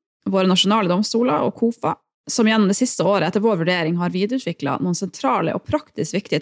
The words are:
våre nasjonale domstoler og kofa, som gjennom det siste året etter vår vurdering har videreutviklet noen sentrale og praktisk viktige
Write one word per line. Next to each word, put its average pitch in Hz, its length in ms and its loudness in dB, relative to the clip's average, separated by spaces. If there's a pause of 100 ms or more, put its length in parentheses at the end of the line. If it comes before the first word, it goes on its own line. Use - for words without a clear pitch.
(260)
våre 190 240 2
nasjonale 185 400 2
domstoler 240 560 0
og 208 160 -2
kofa, 233 320 -2 (320)
som 220 240 2
gjennom 220 160 4
det 190 140 0
siste 247 260 0
året 180 240 2
etter 202 160 0
vår 202 160 2
vurdering 175 400 0
har 175 80 0
videreutviklet 180 720 -4
noen 180 160 0
sentrale 196 560 -2
og 196 160 -4
praktisk - 480 -4
viktige 165 240 -4